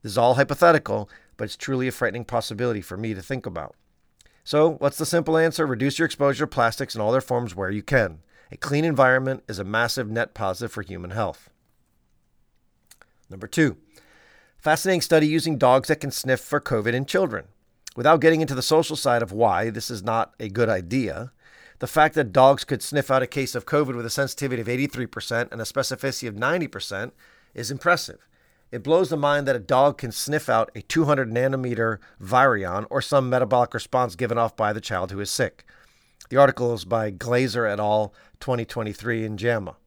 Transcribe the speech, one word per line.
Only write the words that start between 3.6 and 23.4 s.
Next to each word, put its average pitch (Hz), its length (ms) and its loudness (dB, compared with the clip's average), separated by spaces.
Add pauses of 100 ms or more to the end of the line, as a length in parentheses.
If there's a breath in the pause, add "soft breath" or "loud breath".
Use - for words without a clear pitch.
So, 156 280 4
what's 143 280 -2
the 160 80 -4
simple 160 300 0
answer? 160 320 2
Reduce 131 320 -2
your 131 60 2
exposure 139 400 0
to - 40 -12
plastics 117 460 0
in 110 40 -6
all 107 120 2
their 131 80 2
forms 120 340 -4
where 95 160 -4
you 104 140 -6
can. 90 380 0 (280 soft breath)
A - 60 -16
clean 147 300 0
environment 131 600 2
is 95 120 -10
a 98 60 -6
massive 110 460 -2
net 113 220 -4
positive 107 400 -4
for 107 80 -8
human 90 300 -12
health. 98 400 -6 (1800 soft breath)
Number 98 180 -14
two, 156 300 2 (800 soft breath)
fascinating 165 460 0
study 156 240 4
using 156 320 0
dogs 131 300 4
that 156 120 0
can 139 100 -6
sniff 131 300 -2
for - 180 -4
covid 113 360 -2
in 135 100 -2
children. 135 440 -2 (460)
Without 156 280 4
getting 160 180 6
into 143 140 -2
the 127 80 -2
social 156 340 2
side 120 240 2
of 98 120 -4
why 107 360 2
this 110 220 -8
is 104 120 -8
not 113 380 -2
a 107 80 -8
good 113 220 0
idea, 98 600 -4 (500 soft breath)
the 127 60 -6
fact 156 280 2
that 127 180 0
dogs 135 320 6
could 127 180 -4
sniff 143 280 -2
out 131 120 4
a 123 40 -2
case 131 280 -6